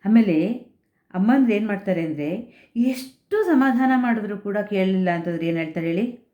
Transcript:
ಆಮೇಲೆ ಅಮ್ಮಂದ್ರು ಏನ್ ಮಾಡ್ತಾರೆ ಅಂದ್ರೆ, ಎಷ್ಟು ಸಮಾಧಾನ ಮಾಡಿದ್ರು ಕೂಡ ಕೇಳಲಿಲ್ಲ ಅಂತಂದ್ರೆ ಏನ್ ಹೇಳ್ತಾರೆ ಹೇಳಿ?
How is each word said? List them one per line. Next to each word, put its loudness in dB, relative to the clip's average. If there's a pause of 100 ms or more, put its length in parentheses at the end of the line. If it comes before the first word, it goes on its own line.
ಆಮೇಲೆ 4 (640)
ಅಮ್ಮಂದ್ರು 2
ಏನ್ -2
ಮಾಡ್ತಾರೆ -2
ಅಂದ್ರೆ, -6 (220)
ಎಷ್ಟು -4
ಸಮಾಧಾನ 2
ಮಾಡಿದ್ರು -2
ಕೂಡ -6
ಕೇಳಲಿಲ್ಲ 0
ಅಂತಂದ್ರೆ -4
ಏನ್ -2
ಹೇಳ್ತಾರೆ -4
ಹೇಳಿ? -4 (140)